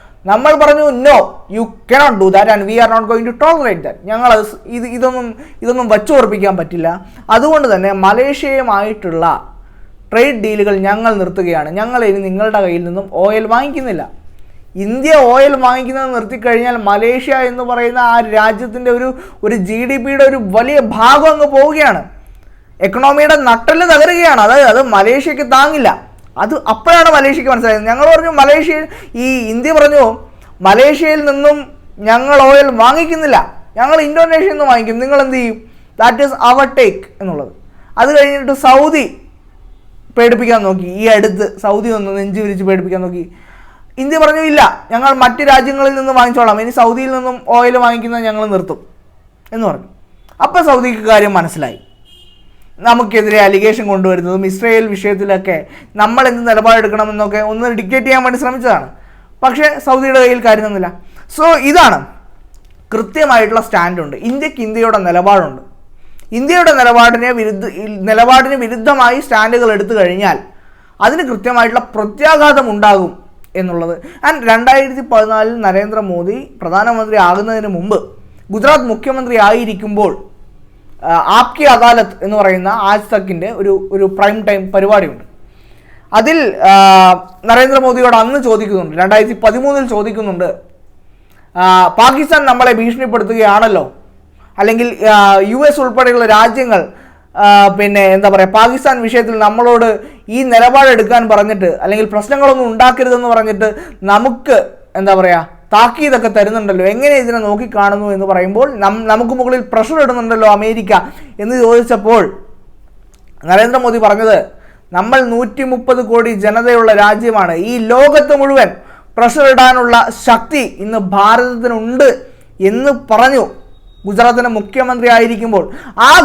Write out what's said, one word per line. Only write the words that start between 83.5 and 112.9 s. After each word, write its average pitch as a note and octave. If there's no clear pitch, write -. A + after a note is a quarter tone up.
ഒരു, G3
ഒരു G3
പ്രൈം G3+
ടൈം F#3+
പരിപാടിയുണ്ട്. G3
അതിൽ, A#3+
ആ, F#3+
നരേന്ദ്രമോദിയോട് B3+
അന്ന് A#3+
ചോദിക്കുന്നുണ്ട്, G3+
രണ്ടായിരത്തി G#3+
പതിമൂന്നിൽ B3+
ചോദിക്കുന്നുണ്ട്, G#3
ആ, F#3
"പാകിസ്ഥാൻ C#4
നമ്മളെ B3
ഭീഷണിപ്പെടുത്തുകയാണല്ലോ, A3
അല്ലെങ്കിൽ, A3+
ആ, G3+
യു G3+
എസ് D4
ഉൾപ്പെടെയുള്ള A#3+
രാജ്യങ്ങൾ, A3
ആ, G3+
പിന്നെ G3+
എന്താ G3
പറയുക, F#3+
പാകിസ്ഥാൻ B3
വിഷയത്തിൽ A3+
നമ്മളോട് A3+
ഈ A#3
നിലപാടെടുക്കാൻ A#3+
പറഞ്ഞിട്ട്, G3+
അല്ലെങ്കിൽ G#3+
പ്രശ്നങ്ങളൊന്നും C4
ഉണ്ടാക്കരുതെന്ന് B3
പറഞ്ഞിട്ട് G#3+
നമുക്ക്, A#3
എന്താ G3
പറയുക, F3+
താക്കീതൊക്കെ A#3+
തരുന്നുണ്ടല്ലോ, G3+
എങ്ങനെ B3+
ഇതിനെ A#3
നോക്കിക്കാണുന്നു?" G#3
എന്ന് G3
പറയുമ്പോൾ G3
നം-, G#3+
നമുക്ക് A3+
മുകളിൽ B3+
പ്രഷർ A#3+
ഇടുന്നുണ്ടല്ലോ A3+
അമേരിക്ക G#3+
എന്ന് A3+
ചോദിച്ചപ്പോൾ A#3